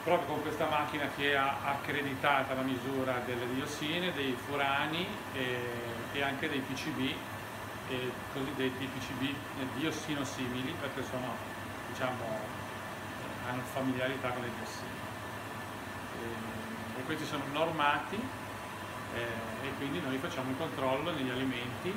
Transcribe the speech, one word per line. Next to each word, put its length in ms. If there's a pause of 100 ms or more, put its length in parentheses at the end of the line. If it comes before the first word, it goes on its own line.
proprio 240
con 140
questa 260
macchina 380 (100)
che 200
ha 300
accreditata 880
la 80
misura 640
delle 280
diossine, 600
dei 220 (100)
furani 600 (280)
e, 260 (540)
e 100
anche 240
dei 140
P 120
C 220
B, 180 (760)
e 220 (220)
cosiddetti 520
P 140
C 200
B 140 (420)
diossino 480
simili, 560
perché 240
sono, 320 (560)
diciamo, 320 (1300)
hanno 100 (120)
familiarità 560
con 140
le 140
diossine. 380 (1300)
E, 340 (440)
e 40
questi 220
sono 260
normati, 640
eh, 1500
e 100
quindi 240
noi 160
facciamo 320
il 80
controllo 540
negli 180
alimenti 680